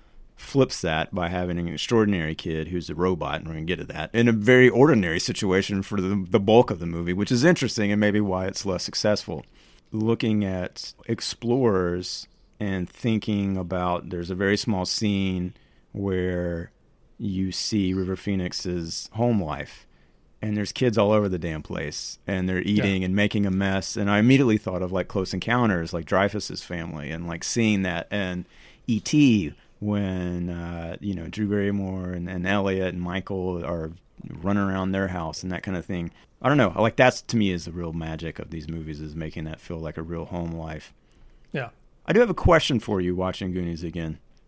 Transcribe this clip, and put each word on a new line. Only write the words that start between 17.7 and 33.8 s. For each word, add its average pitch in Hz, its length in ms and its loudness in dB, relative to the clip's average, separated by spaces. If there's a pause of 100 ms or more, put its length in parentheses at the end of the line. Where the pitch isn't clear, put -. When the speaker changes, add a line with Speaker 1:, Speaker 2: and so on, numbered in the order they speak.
Speaker 1:
River 95 220 -2
Phoenix's 90 1000 -4
home 113 280 2
life, 73 440 -8 (560)
and 107 160 -2
there's 104 140 -4
kids 117 260 0
all 104 140 4
over 104 180 4
the 92 100 -2
damn 80 220 -4
place, - 560 -10 (100)
and 92 220 -2
they're 92 120 0
eating 98 400 2
Speaker 2:
Yeah. 92 40 -2
Speaker 1:
and 92 100 0
making 104 300 2
a 98 60 -2
mess. 95 440 0
And 101 140 0
I 101 100 4
immediately 123 380 6
thought 92 240 -4
of, 90 100 -4
like, 92 160 -2
Close - 260 -2
Encounters, 98 600 0
like, 82 120 -4
Dreyfuss's 101 580 0
family, 82 480 -8
and, 82 160 -8
like, 85 160 -8
seeing 107 400 2
that, 85 280 -4
and 92 340 -4 (420)
E 113 120 2
T, 113 540 4 (260)
when, 92 720 -2
uh, 85 520 -8
you 101 120 -4
know, 82 140 -6
Drew 104 200 -4
Barrymore 98 640 -2
and, 87 180 -6
and 90 180 -4
Elliot 95 460 0
and 87 80 -6
Michael 90 640 -4
are 80 260 -4 (380)